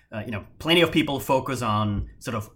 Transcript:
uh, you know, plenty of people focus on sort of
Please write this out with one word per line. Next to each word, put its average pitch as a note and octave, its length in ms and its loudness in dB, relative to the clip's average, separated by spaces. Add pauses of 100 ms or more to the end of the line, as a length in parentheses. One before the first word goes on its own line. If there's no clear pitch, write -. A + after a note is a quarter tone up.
(120)
uh, G#2+ 140 -8
you A#2 60 -10
know, G2 120 -8 (140)
plenty E3+ 240 4
of E3 100 4
people C#3 280 2
focus C3 420 0
on G#2+ 460 0 (100)
sort B2 160 -8
of G#2+ 220 -8